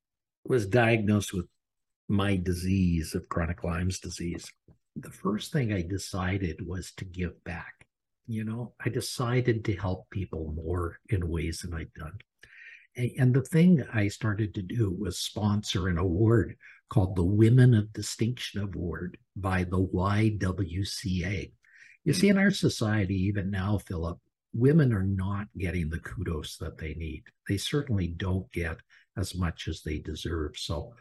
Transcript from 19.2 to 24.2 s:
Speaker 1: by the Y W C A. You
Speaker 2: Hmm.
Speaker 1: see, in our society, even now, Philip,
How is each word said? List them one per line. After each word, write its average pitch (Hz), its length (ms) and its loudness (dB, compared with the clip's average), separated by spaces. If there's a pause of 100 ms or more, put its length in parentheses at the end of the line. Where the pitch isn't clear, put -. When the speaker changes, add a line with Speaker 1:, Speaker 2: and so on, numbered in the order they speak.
Speaker 1:
by 92 280 0
the 92 160 0
Y 101 580 2
W 92 460 -2
C 92 400 -4
A. 95 280 -6 (520)
You 147 80 4
Speaker 2:
Hmm. 180 60 0
Speaker 1:
see, 196 100 6
in 196 100 6
our 196 120 6
society, 107 680 2 (120)
even 101 220 -2
now, 101 280 0
Philip, 85 400 -6 (340)